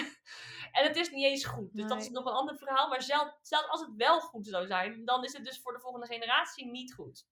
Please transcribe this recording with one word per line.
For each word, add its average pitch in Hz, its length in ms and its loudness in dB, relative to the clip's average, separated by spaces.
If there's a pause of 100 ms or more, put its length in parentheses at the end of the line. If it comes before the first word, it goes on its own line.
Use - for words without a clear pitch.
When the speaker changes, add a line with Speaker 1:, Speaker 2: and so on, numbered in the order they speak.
(360)
Speaker 1:
<laughs> - 360 -14
En 277 160 6
het 302 80 0
is 339 140 2
niet 277 160 0
eens 277 200 4
goed. 190 280 -6
Dus 214 140 -4
dat 214 100 0
Speaker 2:
Nee. 214 100 -6
Speaker 1:
is - 60 -12
nog 254 120 -6
een 247 80 0
ander 285 240 0
verhaal. 269 320 4
Maar 262 120 0
zelf, 294 400 2
zelfs 302 280 2
als 320 120 0
het 226 140 -10
wel 294 240 6
goed 220 280 -8
zou 190 200 -2
zijn, 208 380 -2
dan 247 180 2
is 262 100 -8
het 285 120 -14
dus 262 160 -12
voor 247 120 -8
de 247 60 -12
volgende 247 280 -10
generatie 247 580 0
niet 254 280 -10
goed. - 380 -16